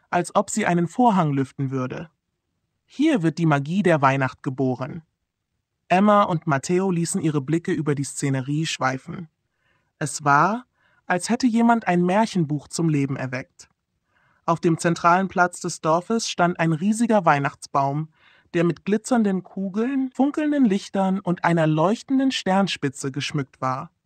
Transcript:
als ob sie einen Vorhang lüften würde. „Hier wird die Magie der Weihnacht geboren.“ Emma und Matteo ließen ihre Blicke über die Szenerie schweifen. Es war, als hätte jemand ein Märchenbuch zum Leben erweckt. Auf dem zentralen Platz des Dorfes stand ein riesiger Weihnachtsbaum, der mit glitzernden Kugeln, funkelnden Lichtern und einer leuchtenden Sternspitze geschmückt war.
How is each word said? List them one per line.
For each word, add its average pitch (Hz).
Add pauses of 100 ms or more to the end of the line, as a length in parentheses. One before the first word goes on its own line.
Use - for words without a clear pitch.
(100)
als 175
ob 208
sie 214
einen 175
Vorhang 185
lüften 135
würde. 131 (760)
„Hier 285
wird 160
die 170
Magie 151
der 165
Weihnacht 135
geboren.“ 131 (840)
Emma 202
und 202
Matteo 180
ließen 170
ihre 156
Blicke 160
über 147
die 139
Szenerie 139
schweifen. 156 (720)
Es 151
war, 165 (400)
als 180
hätte 247
jemand 233
ein 175
Märchenbuch 175
zum 170
Leben 139
erweckt. 127 (760)
Auf 165
dem 165
zentralen 180
Platz 180
des 175
Dorfes 175
stand 175
ein 165
riesiger 214
Weihnachtsbaum, 143 (440)
der 170
mit 170
glitzernden 202
Kugeln, 233
funkelnden 294
Lichtern 190
und 180
einer 170
leuchtenden 220
Sternspitze 185
geschmückt 139
war. 131 (160)